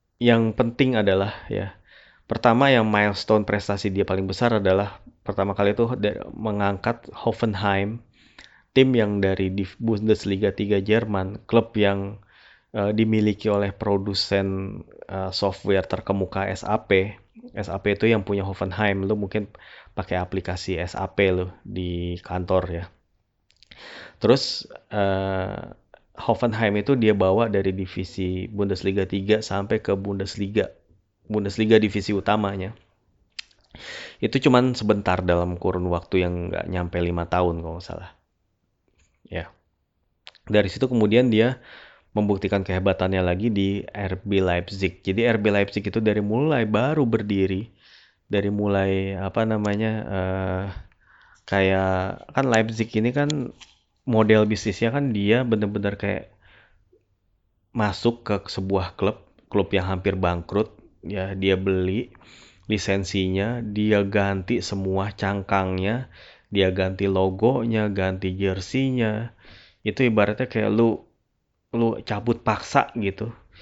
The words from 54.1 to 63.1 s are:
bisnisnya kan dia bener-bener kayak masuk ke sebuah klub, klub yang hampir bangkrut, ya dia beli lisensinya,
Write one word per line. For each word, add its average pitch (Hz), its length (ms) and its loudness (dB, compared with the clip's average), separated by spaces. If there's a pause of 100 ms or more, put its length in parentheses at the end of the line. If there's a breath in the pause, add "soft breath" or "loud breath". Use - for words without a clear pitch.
bisnisnya 107 480 0
kan 139 240 -2
dia 107 320 2
bener-bener 104 480 -2
kayak - 400 -6 (1400 soft breath)
masuk 113 560 -2
ke 107 80 0 (160)
sebuah 95 480 -4
klub, 101 240 -2 (240)
klub 98 240 0
yang 92 160 0
hampir 95 320 -2
bangkrut, 90 560 -2 (320)
ya 95 240 -6
dia 98 240 2
beli 92 560 0 (560 loud breath)
lisensinya, 98 960 -2